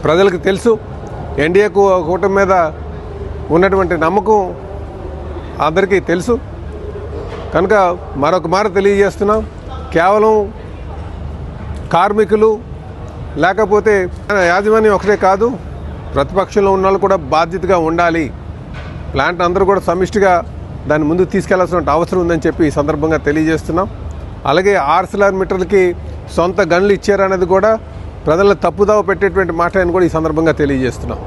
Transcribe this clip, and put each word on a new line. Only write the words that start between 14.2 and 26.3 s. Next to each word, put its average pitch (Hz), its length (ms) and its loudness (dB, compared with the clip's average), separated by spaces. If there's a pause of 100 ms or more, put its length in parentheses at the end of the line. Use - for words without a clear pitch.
యాజమాన్యం 208 600 4
ఒకటే 196 220 2
కాదు, 196 360 2 (600)
ప్రతిపక్షంలో 185 580 0
ఉన్న 190 120 2
వాళ్ళు 190 160 2
కూడా 190 160 2
బాధ్యతగా 170 640 0
ఉండాలి. 165 540 0 (840)
ప్లాంట్ 165 280 0
అందరూ 180 240 2
కూడా 190 140 4
సమిష్టిగా 180 680 2 (420)
దాన్ని 151 200 2
ముందుకు 180 220 2
తీసుకెళ్లాల్సిన 175 600 0
అవసరం 165 300 0
ఉందని 170 280 0
చెప్పి 160 200 2
ఈ 143 40 0
సందర్భంగా 156 460 0
తెలియజేస్తున్నాం. 156 720 0 (560)
అలాగే, 185 320 2 (220)
ArcelorMittalకి 190 960 2 (400)